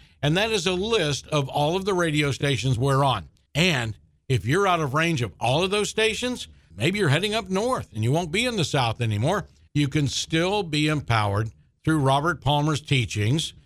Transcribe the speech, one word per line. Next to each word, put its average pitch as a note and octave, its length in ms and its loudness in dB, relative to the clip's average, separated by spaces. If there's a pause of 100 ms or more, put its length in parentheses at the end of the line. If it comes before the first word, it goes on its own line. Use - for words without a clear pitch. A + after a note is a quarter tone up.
(220)
and D3 140 2
that A3 140 2
is F#3 160 0
a F#3+ 60 2
list F3+ 560 0
of C#3+ 220 0
all D3+ 260 2
of F#3+ 80 -4
the G3+ 80 0
radio D3+ 380 2
stations C3 480 0
we're C3+ 260 2
on. A2 240 0 (260)
And C#3 420 0 (320)
if G#2+ 180 0
you're F#3 200 2
out F3 140 2
of C3+ 140 -2
range E3 260 0
of G#2 180 -4
all C3+ 240 0
of F#3+ 80 0
those G#3 200 -2
stations, A3 580 -2 (260)
maybe D3+ 240 0
you're F3 120 2
heading F#3+ 240 2
up G#3 160 -4
north A3 420 -2
and G#2+ 100 -4
you A#2 100 2
won't D#3+ 200 0
be A3+ 140 0
in A#3 100 -2
the F3 80 0
South A#2+ 380 -2
anymore, A#2+ 440 0 (280)
you C#3+ 140 2
can C#3+ 200 0
still F#3 540 -2
be D3+ 260 -2
empowered A2 600 0 (340)
through D#3 140 2
Robert C#3+ 420 2
Palmer's D3 400 0
teachings A#2+ 720 0 (140)